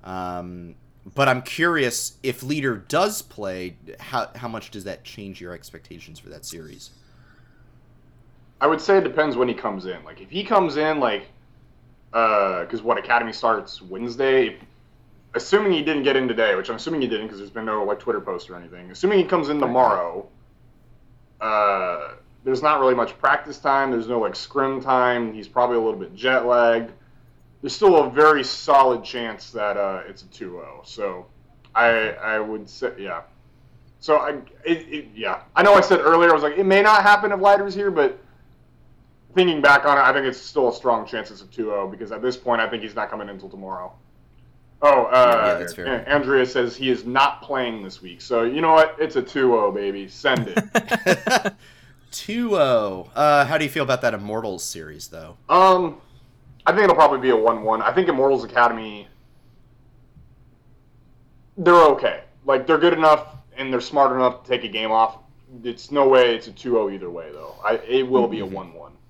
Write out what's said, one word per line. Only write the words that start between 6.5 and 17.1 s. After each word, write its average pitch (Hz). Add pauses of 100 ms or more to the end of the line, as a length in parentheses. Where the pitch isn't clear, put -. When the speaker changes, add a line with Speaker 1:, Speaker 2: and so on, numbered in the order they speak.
Speaker 2:
I 139
would 156
say 196
it 170
depends 147
when 123
he 113
comes 98
in. 87
Like, 80
if 95
he 180
comes 185
in, 156
like, 107 (840)
uh, 101
'cause 110
what, 113
Academy 117
starts 107
Wednesday? 120 (760)
Assuming 202
he 156
didn't 147
get 135
in 131
today, 110
which 95
I'm 113
assuming 156
he 123
didn't 110